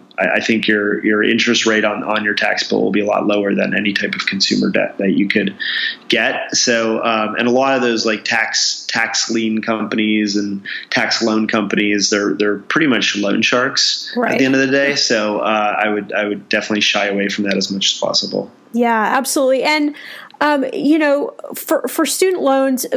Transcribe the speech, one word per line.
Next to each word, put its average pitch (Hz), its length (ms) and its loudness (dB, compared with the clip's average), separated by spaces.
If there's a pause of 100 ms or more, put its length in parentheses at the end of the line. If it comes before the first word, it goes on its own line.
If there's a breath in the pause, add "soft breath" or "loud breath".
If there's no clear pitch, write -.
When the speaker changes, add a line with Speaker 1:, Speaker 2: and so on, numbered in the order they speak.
(180)
Speaker 1:
I, 95 100 2
I 107 120 0
think 110 280 0
your, 104 340 2
your 107 200 2
interest 113 420 2
rate 110 180 4
on, 104 220 0
on 107 180 -2
your 104 120 0
tax - 340 -2
bill 107 140 2
will 104 80 0
be 104 100 2
a 101 60 0
lot 104 200 0
lower 101 280 2
than 98 200 0
any 101 200 0
type 98 200 -4
of - 120 -6
consumer 98 420 0
debt 98 300 -2
that 98 140 2
you 98 140 2
could 98 300 0 (520 loud breath)
get. 117 460 0
So, 113 480 0
um, 110 340 0
and 120 120 0
a - 20 2
lot 135 240 2
of 131 60 0
those, 117 240 0
like, 107 200 -2
tax, - 640 -2
tax 113 400 -2
lien 110 320 0
companies 107 760 0
and 101 260 -4 (280 loud breath)
tax 113 320 -2
loan 110 260 2
companies, 104 640 0
they're, 101 240 0
they're 104 240 0
pretty 151 300 0
much 107 280 0
loan 101 240 0
sharks - 720 0
at 240 80 -4
Speaker 2:
Right. - 180 0
Speaker 1:
the 135 60 2
end 135 100 2
of 135 60 4
the 135 100 2
day. 139 260 2
So, 107 420 0
uh, 104 440 0
I 107 60 0
would, 104 240 -4
I 104 140 -2
would 101 240 -4
definitely 107 320 -2
shy 101 240 0
away 98 240 -2
from 101 140 -2
that 98 120 0
as 98 160 -2
much 98 220 -2
as - 40 -12
possible. - 520 -2 (240)
Speaker 2:
Yeah, 233 420 2
absolutely. 262 460 2
And, 294 320 0 (460 loud breath)
um, 294 320 2
you 294 260 2
know, 285 360 0 (200)
for, - 320 -2
for 320 180 -2
student 370 380 0
loans, 269 420 2 (120)